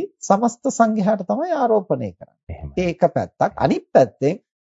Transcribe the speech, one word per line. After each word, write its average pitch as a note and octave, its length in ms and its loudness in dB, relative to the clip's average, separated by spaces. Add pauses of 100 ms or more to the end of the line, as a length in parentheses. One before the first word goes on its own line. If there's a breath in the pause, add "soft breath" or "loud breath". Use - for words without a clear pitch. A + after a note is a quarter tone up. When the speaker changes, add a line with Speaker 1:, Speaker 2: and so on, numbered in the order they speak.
(180)
Speaker 1:
සමස්ත A#3 520 -2
සංඝයාට G#3+ 560 0
තමයි D4 260 -4
ආරෝපණය G3 580 -2
කරන්නේ. - 360 -20
Speaker 2:
එහෙමයි. D2 300 -12
Speaker 1:
ඒක F3 280 -2
පැත්තක්. D3 520 -2
අනිත් A#3+ 320 0
පැත්තෙන් C#3+ 500 2 (320)